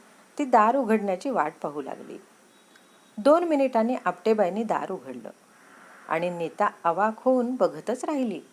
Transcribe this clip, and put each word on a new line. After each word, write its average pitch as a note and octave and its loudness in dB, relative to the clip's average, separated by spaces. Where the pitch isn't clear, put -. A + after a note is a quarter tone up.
ती D4 -2
दार A#3+ 4
उघडण्याची G#3 0
वाट D#3 -2
पाहू D3 -6
लागली. - -12
दोन D4+ 6
मिनिटांनी C4 0
आपटेबाईंनी G3+ 0
दार F3+ -4
उघडलं B2+ -12
आणि E3 -2
नीता F3 -2
अवाक F#3+ 2
होऊन B3+ 2
बघतच F#3+ -2
राहिली. B3+ -2